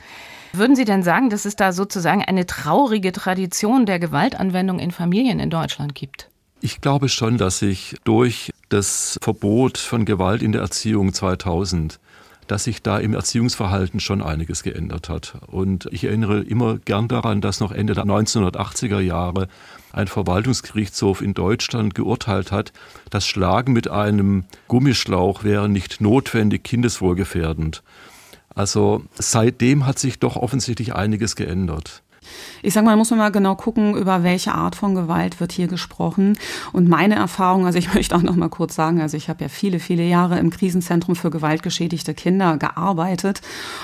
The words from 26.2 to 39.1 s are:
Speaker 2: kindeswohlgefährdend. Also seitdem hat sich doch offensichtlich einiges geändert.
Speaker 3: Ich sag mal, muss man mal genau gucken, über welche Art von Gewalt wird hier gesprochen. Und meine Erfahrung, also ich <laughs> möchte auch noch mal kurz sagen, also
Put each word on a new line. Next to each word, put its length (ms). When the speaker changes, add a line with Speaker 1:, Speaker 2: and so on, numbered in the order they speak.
Speaker 2:
kindeswohlgefährdend. 1200
Also 480
seitdem 680
hat 120
sich 200
doch 180
offensichtlich 580
einiges 420
geändert. 680
Speaker 3:
Ich 140
sag 100
mal, 120
muss 140
man 100
mal 100
genau 240
gucken, 420
über 260
welche 300
Art 220
von 200
Gewalt 460
wird 120
hier 160
gesprochen. 680
Und 160
meine 260
Erfahrung, 500
also 140
ich 160
<laughs> 0
möchte 200
auch 80
noch 140
mal 140
kurz 240
sagen, 260
also 160